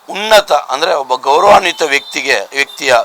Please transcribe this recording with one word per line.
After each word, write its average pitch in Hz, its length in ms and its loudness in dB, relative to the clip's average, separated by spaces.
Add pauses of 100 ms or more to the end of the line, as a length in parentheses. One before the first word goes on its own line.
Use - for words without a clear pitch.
ಉನ್ನತ, 208 420 0
ಅಂದ್ರೆ 147 420 -2
ಒಬ್ಬ 131 220 -4
ಗೌರವಾನ್ವಿತ 175 680 2
ವ್ಯಕ್ತಿಗೆ, 139 580 -2
ವ್ಯಕ್ತಿಯ 135 640 -2